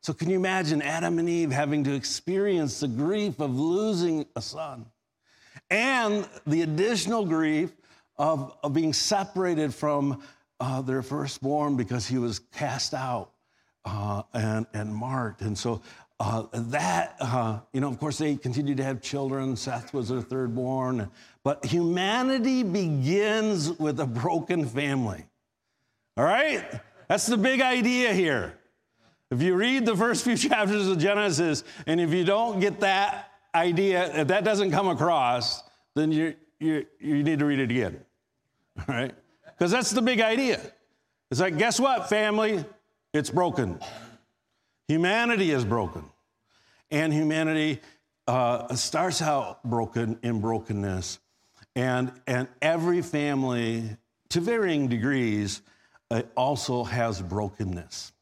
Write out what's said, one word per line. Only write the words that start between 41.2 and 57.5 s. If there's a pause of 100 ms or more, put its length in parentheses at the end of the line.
It's
like,
guess
what,
family? (520)
It's
broken. (1120)
Humanity
is
broken. (880)
And
humanity, (460)
uh,
starts
out
broken,
in
brokenness. (560)
And, (160)
and (120)
every
family, (460)
to
varying
degrees, (480)
uh, (140)
also
has
brokenness. (120)